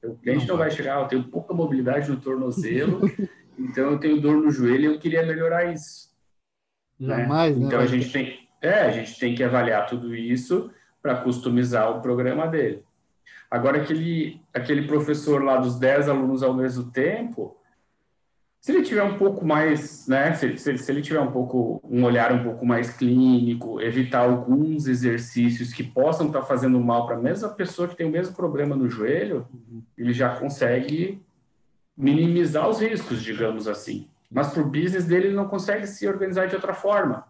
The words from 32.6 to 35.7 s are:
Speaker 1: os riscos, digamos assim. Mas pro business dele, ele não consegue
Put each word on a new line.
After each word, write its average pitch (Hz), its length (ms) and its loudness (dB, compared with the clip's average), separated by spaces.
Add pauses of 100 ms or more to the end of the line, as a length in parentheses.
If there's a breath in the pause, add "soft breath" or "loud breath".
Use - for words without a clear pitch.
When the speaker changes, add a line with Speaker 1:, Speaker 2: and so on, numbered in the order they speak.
Speaker 1:
os 214 120 0
riscos, 208 420 -2
digamos 110 460 -4
assim. - 400 -8 (240)
Mas 139 160 -2
pro 156 180 0
business 175 400 0
dele, 180 220 4
ele 196 80 0
não 196 120 -2
consegue 202 380 -4